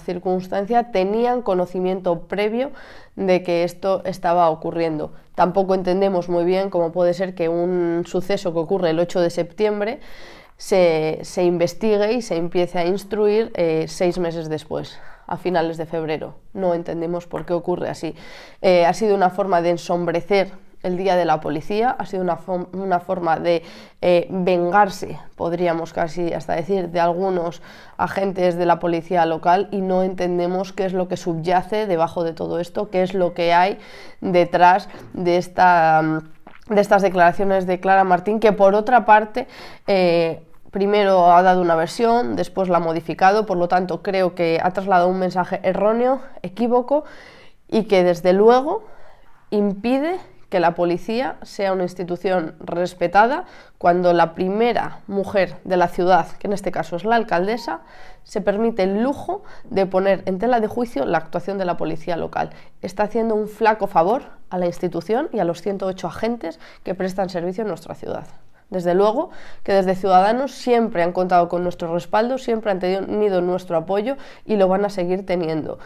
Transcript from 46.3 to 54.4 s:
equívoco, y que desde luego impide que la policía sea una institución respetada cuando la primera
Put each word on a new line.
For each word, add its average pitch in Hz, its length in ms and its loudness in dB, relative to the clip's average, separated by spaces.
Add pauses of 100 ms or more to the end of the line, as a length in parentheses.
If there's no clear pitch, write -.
equívoco, 240 600 0 (640)
y - 180 0
que 185 180 4
desde 180 300 4
luego 254 500 4 (640)
impide 233 720 0 (300)
que 185 100 0
la 170 160 2
policía 180 640 -2
sea 190 320 -4
una 190 100 0
institución 180 760 -4
respetada 180 840 0 (320)
cuando 175 360 4
la 170 220 2
primera 202 720 -2